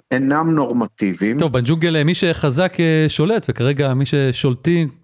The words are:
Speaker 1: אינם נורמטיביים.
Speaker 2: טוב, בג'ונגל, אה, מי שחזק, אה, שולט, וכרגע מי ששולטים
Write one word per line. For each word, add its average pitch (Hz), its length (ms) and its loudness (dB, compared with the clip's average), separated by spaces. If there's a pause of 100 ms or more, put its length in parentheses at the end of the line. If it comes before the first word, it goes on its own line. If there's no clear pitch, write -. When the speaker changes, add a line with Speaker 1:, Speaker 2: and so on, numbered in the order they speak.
(120)
Speaker 1:
אינם 139 440 0
נורמטיביים. 117 840 -2
Speaker 2:
טוב, 156 140 0
בג'ונגל, 160 420 0
אה, 151 80 2
מי 170 120 0
שחזק, 165 640 0
אה, 160 280 2
שולט, 196 420 0
וכרגע 135 440 0
מי 135 120 0
ששולטים 143 840 0 (140)